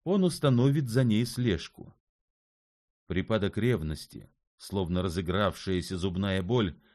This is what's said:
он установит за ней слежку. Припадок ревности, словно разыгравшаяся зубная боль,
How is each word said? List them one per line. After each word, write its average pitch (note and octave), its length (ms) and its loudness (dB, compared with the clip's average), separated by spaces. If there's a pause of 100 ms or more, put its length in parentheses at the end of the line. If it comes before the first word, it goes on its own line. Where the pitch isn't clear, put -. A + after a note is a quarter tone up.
он F#3+ 180 2
установит C#3 640 4
за A#2+ 160 2
ней A#2 220 4
слежку. - 680 -4 (1120)
Припадок F#2+ 500 -2
ревности, D#2+ 720 -4 (260)
словно F2+ 440 -2
разыгравшаяся F#2 960 -2
зубная F#2+ 440 -2
боль, G2+ 380 0 (160)